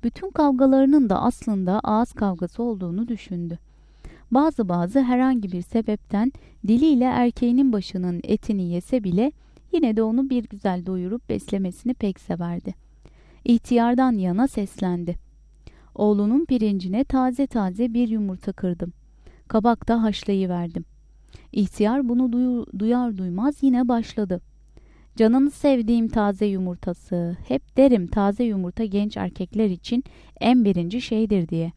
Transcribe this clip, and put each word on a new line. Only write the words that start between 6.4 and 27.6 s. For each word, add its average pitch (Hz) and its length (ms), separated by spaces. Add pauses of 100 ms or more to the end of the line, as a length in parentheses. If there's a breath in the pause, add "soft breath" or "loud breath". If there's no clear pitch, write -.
diliyle 247 380
erkeğinin 247 680
başının 180 520
etini 202 440
yese 180 360
bile 202 280 (400 soft breath)
yine 254 240
de 226 60
onu 240 280
bir 247 180
güzel 185 380
doyurup 185 420
beslemesini 196 680
pek 196 260
severdi. 175 540 (720 soft breath)
İhtiyardan 240 680
yana 196 360
seslendi. 175 840 (640 soft breath)
Oğlunun 208 500
pirincine 208 600
taze 262 420
taze 220 480
bir 240 140
yumurta 202 440
kırdım. 180 400 (560 soft breath)
Kabak 220 400
da 226 140
haşlayıverdim. 180 840 (680 soft breath)
İhtiyar 220 560
bunu 240 240
duyu-, 247 340 (120)
duyar 233 380
duymaz 185 460
yine 254 260
başladı. 214 520 (760 soft breath)
"Canını 254 340
sevdiğim 233 580
taze 208 380
yumurtası. 180 920 (120)
Hep - 280